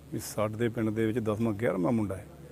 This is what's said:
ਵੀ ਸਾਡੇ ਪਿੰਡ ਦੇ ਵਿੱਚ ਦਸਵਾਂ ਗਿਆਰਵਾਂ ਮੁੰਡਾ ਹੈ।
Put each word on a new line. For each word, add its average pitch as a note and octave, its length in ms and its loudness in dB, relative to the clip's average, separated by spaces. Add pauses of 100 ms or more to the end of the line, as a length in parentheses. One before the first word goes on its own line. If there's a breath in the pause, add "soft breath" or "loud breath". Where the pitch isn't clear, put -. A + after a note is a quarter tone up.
(140)
ਵੀ - 80 -2
ਸਾਡੇ G#2+ 480 0
ਪਿੰਡ A2+ 220 0
ਦੇ A2+ 140 2
ਵਿੱਚ A2 160 2
ਦਸਵਾਂ A2 340 2
ਗਿਆਰਵਾਂ D#3 380 2
ਮੁੰਡਾ G#2 220 2
ਹੈ। - 180 -14 (180 loud breath)